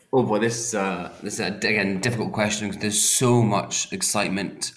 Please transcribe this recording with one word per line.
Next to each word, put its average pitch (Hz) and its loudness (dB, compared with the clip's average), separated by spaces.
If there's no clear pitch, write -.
Oh 127 4
boy, 104 2
this, 117 0
uh, 95 -2
this 104 -8
is, 110 -6
again, 101 0
a - -6
difficult 110 -2
question, 104 0
'cause 98 -8
there's 104 0
so 120 4
much - 0
excitement, 98 -2